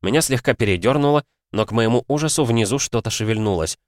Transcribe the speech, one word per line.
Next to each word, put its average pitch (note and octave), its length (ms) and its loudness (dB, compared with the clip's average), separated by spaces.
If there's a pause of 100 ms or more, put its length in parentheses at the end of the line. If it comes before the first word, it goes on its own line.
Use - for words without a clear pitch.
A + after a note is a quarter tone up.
Меня A#2 200 0
слегка B2+ 340 0
передёрнуло, C3+ 680 2 (280)
но, G#2 160 0
к - 40 -10
моему A#2 360 2
ужасу, D3 360 0
внизу A#2 360 0
что-то - 320 -4
шевельнулось. G#2+ 680 -2 (100)